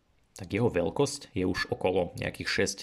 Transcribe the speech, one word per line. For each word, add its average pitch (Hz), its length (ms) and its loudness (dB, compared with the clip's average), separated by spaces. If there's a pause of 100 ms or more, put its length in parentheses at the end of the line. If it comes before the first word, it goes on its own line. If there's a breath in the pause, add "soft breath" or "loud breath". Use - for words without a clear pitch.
(400)
tak 98 160 -4
jeho 110 160 4
veľkosť - 640 0
je 92 80 0
už 92 240 0
okolo 92 480 0
nejakých - 320 -4
šesť, - 340 0